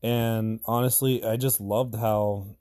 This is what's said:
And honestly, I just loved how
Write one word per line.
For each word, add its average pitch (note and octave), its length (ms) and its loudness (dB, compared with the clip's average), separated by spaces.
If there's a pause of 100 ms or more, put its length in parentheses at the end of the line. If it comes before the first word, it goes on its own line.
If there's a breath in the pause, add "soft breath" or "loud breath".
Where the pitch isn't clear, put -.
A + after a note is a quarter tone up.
And A2+ 600 0
honestly, B2 580 2
I A2 140 0
just B2+ 240 0
loved A2 340 -2
how G#2 680 0